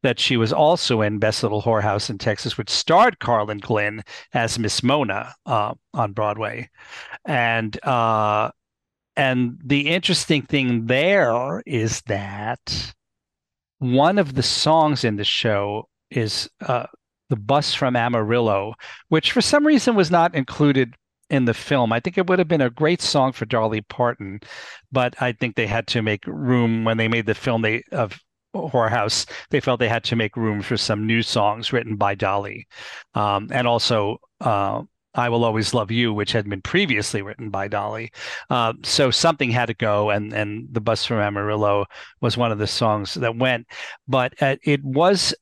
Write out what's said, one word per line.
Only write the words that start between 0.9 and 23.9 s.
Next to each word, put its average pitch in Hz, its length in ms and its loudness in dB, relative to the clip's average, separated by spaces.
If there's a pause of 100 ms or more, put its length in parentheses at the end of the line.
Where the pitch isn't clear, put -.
in 104 160 0
Best 107 240 0
Little 107 180 0
Whorehouse 104 500 0
in 107 60 -8
Texas, 107 400 -4
which 110 140 -8
starred 196 480 4
Carlin 107 400 0
Glynn 104 440 -2 (300)
as 117 260 0
Miss 107 240 -2
Mona, 123 520 0 (100)
uh, 107 300 -2 (180)
on 110 200 -2
Broadway. 107 580 -4 (560)
And, 117 580 0
uh, 110 640 2 (680)
and 127 460 0
the 143 260 0
interesting 170 540 0
thing 123 440 0
there 139 800 2
is 113 360 -2
that 101 920 -6 (840)
one 139 400 4
of 143 160 0
the 131 80 0
songs 156 640 2
in 107 120 0
the 101 80 -4
show 104 640 -2 (220)
is, - 380 -2 (180)
uh, 120 200 -2 (420)
The 127 80 0
Bus 135 380 0
from 127 200 0
Amarillo, 113 800 2 (360)
which - 240 2
for 240 100 2
some 294 240 4
reason 254 300 4
was 170 140 4
not 170 240 4
included 135 600 2 (360)
in 135 160 2
the 113 80 2
film. 120 400 2
I 117 60 0
think 180 180 -4
it 185 80 0
would 185 120 4
have 175 100 2
been 160 120 2
a 127 80 4
great 151 320 0
song 131 320 2
for 113 140 -6
Dolly 110 340 0
Parton, 104 600 -4 (500)